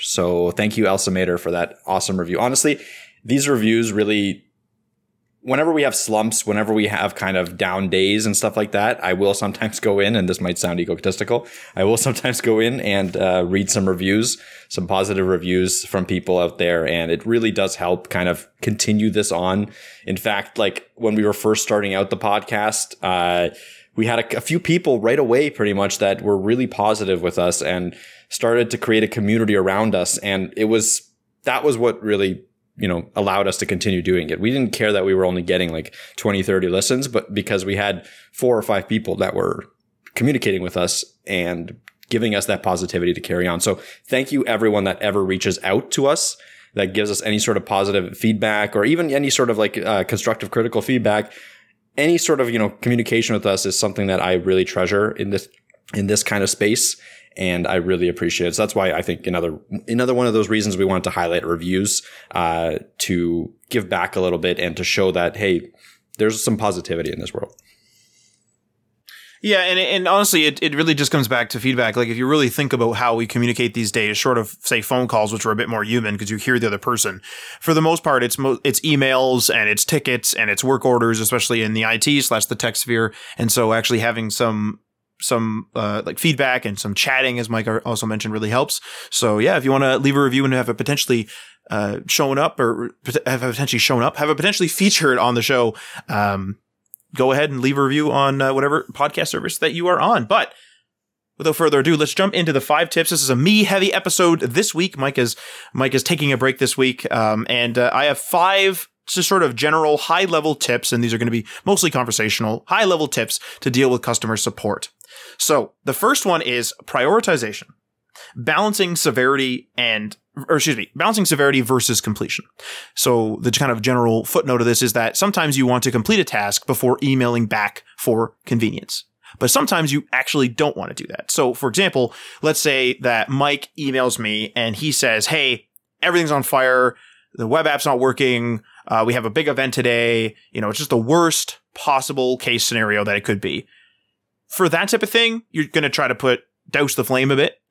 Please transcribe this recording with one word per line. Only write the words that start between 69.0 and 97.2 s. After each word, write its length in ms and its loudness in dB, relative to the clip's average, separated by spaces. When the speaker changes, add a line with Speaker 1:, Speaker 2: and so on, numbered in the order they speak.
Speaker 2:
Yeah, 160 4
and, 200 2
and 280 0
honestly, 400 4
it, 160 -2
it 100 0
really 220 2
just 160 0
comes 160 2
back 220 0
to 100 -6
feedback. 360 0
Like, 120 0
if 100 -4
you 80 -2
really 240 4
think 240 -2
about 200 2
how 200 0
we 140 -2
communicate 480 0
these 160 -2
days, 260 0
short 220 0
of, 220 -6
say, 200 -2
phone 260 0
calls, 240 0
which 140 -6
are 60 0
a 40 0
bit 140 -4
more 140 -2
human 340 -2
'cause 140 -8
you 60 -6
hear 200 0
the 80 0
other 140 -2
person, 420 -4
for 160 0
the 80 4
most 200 2
part, 200 2
it's 160 -2
mo-, 240 0
it's 160 0
emails 720 2
and 160 2
it's 160 0
tickets 480 -2
and 160 -2
it's 140 -2
work 220 2
orders, 340 4
especially 420 0
in 120 -2
the 120 0
I 140 2
T 200 2
slash 280 0
the 80 -4
tech 200 -4
sphere. 380 0
And 140 0
so 220 2
actually 260 0
having 320 -2
some, 480 -2
some, 540 -2
uh, 320 -4
like, 140 -8
feedback 440 0
and 140 -6
some 160 -6
chatting, 460 0
as 100 -6
Mike 180 -2
ar-, 200 -2
also 180 -4
mentioned, 300 -4
really 160 -2
helps. 280 0
So 300 0
yeah, 180 4
if 80 -2
you 60 2
wanna 260 4
leave 180 2
a 80 4
review 220 2
and 80 2
have 160 -2
it 80 -2
potentially, 500 0
uh, 340 -4
shown 320 0
up 220 -2
or 320 0
pot-, 220 -2
have 160 -2
it 80 -2
potentially 300 -2
shown 240 2
up, 140 0
have 120 0
it 80 2
potentially 320 0
featured 480 2
on 160 4
the 80 2
show, 320 2
um, 520 -2
go 160 4